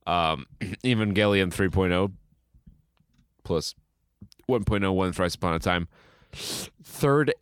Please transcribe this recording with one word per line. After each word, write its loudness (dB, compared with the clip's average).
Um, 0
<clears throat> -20
Evangelion 2
three 0
point 2
oh 0
plus -4
one 0
point 0
oh 2
one 0
Thrice -2
Upon -2
a 0
Time. 0
Third -2